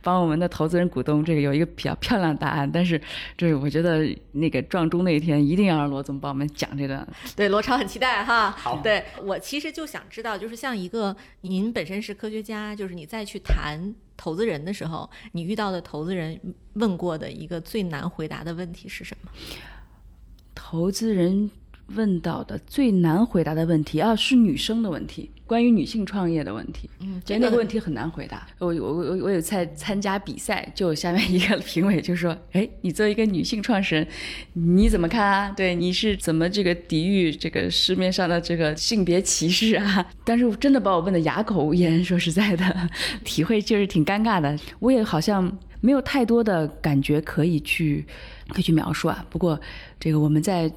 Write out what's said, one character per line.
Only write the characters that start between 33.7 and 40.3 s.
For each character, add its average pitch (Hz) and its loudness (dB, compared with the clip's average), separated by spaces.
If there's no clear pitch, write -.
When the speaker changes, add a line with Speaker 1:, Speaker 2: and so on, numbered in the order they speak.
Speaker 1:
始 170 0
人， 156 0
你 175 6
怎 214 4
么 170 2
看 220 2
啊？ 202 2
对， 185 0
你 180 0
是 202 0
怎 170 -2
么 160 2
这 202 0
个 175 2
抵 170 -2
御 185 4
这 156 -4
个 180 -2
市 185 2
面 185 2
上 185 2
的 170 2
这 170 -2
个 156 2
性 196 0
别 175 4
歧 170 0
视 220 2
啊？” 202 2
但 233 2